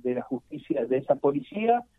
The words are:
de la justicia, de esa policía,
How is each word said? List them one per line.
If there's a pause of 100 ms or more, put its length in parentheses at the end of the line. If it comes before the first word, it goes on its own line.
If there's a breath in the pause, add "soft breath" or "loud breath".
de
la
justicia,
de
esa
policía, (180)